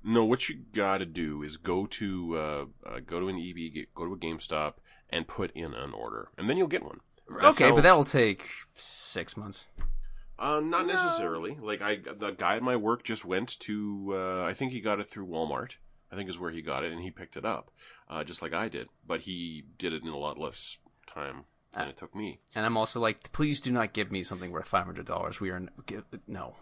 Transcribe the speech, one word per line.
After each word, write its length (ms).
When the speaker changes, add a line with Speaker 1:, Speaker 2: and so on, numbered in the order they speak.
Speaker 1:
No, 220
what 240
you 80
gotta 340
do 360
is 140
go 300
to, 500
uh, 300
uh, 160
go 200
to 80
an 100
E 140
B, 180
get, 240
go 100
to 80
a 60
GameStop, 560
and 160
put 260
in 220
an 180
order, 360
and 120
then 60
you'll 120
get 160
one. 160
That's 280
Speaker 2:
Okay, 140
Speaker 1:
how 40
Speaker 2:
but 80
that'll 220
take 440
six 600
months. 300
Speaker 1:
Uh, 220
not 260
Speaker 3:
No. 60
Speaker 1:
necessarily. 640
Like, 260
I, 140
the 340
guy 260
at 60
my 140
work 260
just 220
went 360
to, 540
uh, 300
I 100
think 160
he 100
got 200
it 80
through 180
Walmart, 500
I 20
think 140
is 100
where 140
he 100
got 220
it, 80
and 80
he 100
picked 260
it 100
up, 260
uh, 140
just 200
like 100
I 160
did. 200
But 180
he 420
did 140
it 120
in 60
a 80
lot 200
less 400
time 380
than 140
Speaker 2:
Uh, 20
Speaker 1:
it 80
took 180
me. 240
Speaker 2:
and 100
I'm 120
also 240
like, 320
"Please 280
do 120
not 220
give 180
me 100
something 300
worth 160
five 160
hundred 220
dollars. 340
We 100
are 60
n-, 140
give, 180
no." 320